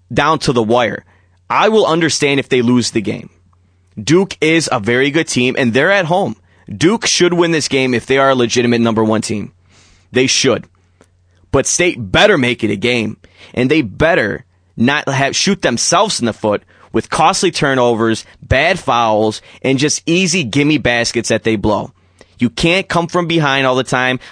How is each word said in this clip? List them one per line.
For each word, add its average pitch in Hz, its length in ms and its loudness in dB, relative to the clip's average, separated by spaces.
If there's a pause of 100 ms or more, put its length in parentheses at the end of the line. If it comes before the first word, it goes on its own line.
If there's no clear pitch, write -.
(120)
down 147 280 0
to - 120 -2
the 120 100 0
wire. 110 420 0 (460)
I 156 180 2
will 220 180 2
understand 147 540 0
if - 80 -6
they 127 140 2
lose 120 300 2
the 113 80 -2
game. 92 300 -8 (720)
Duke 175 380 0
is 160 300 2
a 123 100 -2
very 123 300 0
good 156 180 -2
team, 123 300 0
and 135 140 0
they're 139 200 2
at 196 140 0
home. 180 300 -2 (380)
Duke 170 320 0
should 175 280 2
win 170 180 2
this 156 160 -2
game 131 260 0
if 110 120 -4
they 139 120 2
are 135 120 4
a 135 40 2
legitimate 120 460 2
number 113 240 2
one 110 180 0
team. 107 300 -8 (600)
They 131 140 2
should. 117 400 0 (840)
But 139 160 0
State 175 300 0 (160)
better 190 240 4
make 123 260 0
it 107 80 0
a 104 60 -4
game, 110 400 -2 (380)
and 131 160 0
they 156 120 2
better 127 640 0 (320)
not 139 320 0
have, 135 260 -2
shoot 196 280 -2
themselves 165 580 0
in 120 60 -2
the 110 60 -2
foot 104 300 -2 (300)
with - 180 -2
costly 180 400 0
turnovers, 120 760 0 (180)
bad 160 360 0
fouls, 110 640 0 (220)
and 135 160 0
just 143 280 -2
easy 175 380 0
gimme 143 340 0
baskets 117 520 -2
that 113 140 -2
they 110 120 0
blow. 104 360 -4 (460)
You 123 120 0
can't 180 380 0
come 170 180 -2
from 175 200 -2
behind 143 400 0
all 127 100 0
the 131 80 0
time. 127 360 -2 (120)